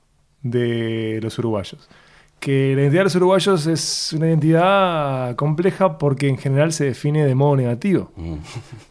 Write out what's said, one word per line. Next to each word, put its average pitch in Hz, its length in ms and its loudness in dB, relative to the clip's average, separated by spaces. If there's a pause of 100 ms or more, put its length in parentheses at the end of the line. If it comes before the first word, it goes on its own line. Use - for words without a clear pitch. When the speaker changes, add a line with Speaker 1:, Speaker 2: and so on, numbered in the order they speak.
(420)
Speaker 1:
de 113 800 -2
los 110 180 -6
uruguayos. 110 500 -6 (500)
Que 135 360 0
la 139 60 2
identidad 143 200 4
de - 40 4
los 170 100 0
uruguayos 180 520 2
es - 460 -4
una 156 140 0
identidad 160 1080 2
compleja 160 640 0
porque 143 300 0
en 135 100 0
general 143 360 0
se 151 120 -2
define 147 400 0
de 131 100 2
modo 143 200 4
negativo. 120 600 0
Speaker 2:
Mm. 82 200 -8 (560)